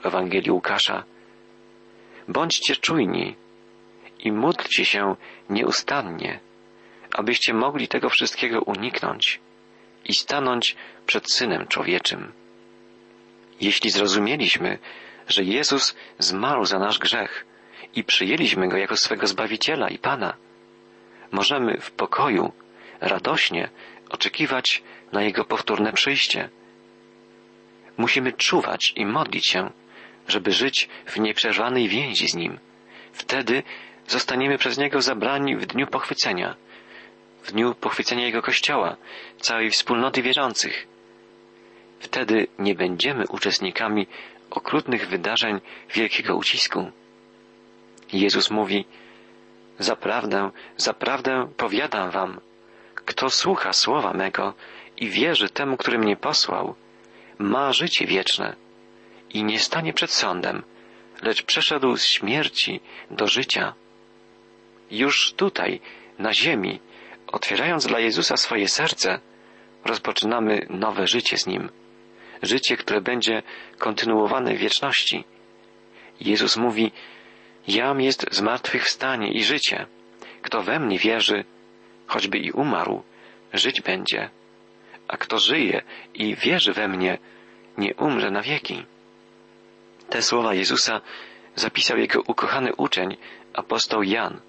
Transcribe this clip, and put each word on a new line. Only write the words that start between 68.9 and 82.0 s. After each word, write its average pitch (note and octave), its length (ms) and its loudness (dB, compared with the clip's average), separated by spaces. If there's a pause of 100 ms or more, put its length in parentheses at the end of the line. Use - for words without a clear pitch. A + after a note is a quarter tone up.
rozpoczynamy G#2+ 840 0
nowe G2 380 0
życie A2+ 300 0
z - 100 -2
Nim. F#2+ 220 -4 (760)
Życie, A#2+ 340 2
które - 240 0
będzie A2 420 0 (340)
kontynuowane A2+ 800 2
w - 20 -2
wieczności. - 640 0 (960)
Jezus G#2+ 380 2
mówi: A2+ 340 2 (760)
„Jam B2+ 340 2
jest C3 300 2
zmartwychwstanie A#2 1000 0
i A2 120 0
życie. - 420 0 (560)
Kto - 200 -4
we G#2+ 180 0
mnie G#2 200 0
wierzy, G#2+ 440 2 (640)